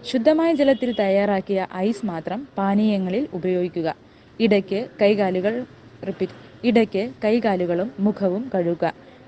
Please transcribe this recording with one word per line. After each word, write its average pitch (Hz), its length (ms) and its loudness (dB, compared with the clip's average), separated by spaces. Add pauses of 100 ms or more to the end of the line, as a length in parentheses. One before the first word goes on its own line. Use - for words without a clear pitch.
ശുദ്ധമായ 311 480 2
ജലത്തിൽ 269 400 2
തയ്യാറാക്കിയ 196 800 0
ഐസ് 202 320 -2
മാത്രം 180 480 -6
പാനീയങ്ങളിൽ 202 760 0
ഉപയോഗിക്കുക. 180 560 -2 (520)
ഇടയ്ക്ക് 202 560 2
കൈകാലുകൾ, 202 580 2 (500)
റിപ്പീറ്റ്, 190 340 -6 (260)
ഇടയ്ക്ക് 226 480 2 (120)
കൈകാലുകളും 202 760 0
മുഖവും 202 540 0
കഴുകുക. 170 380 0 (360)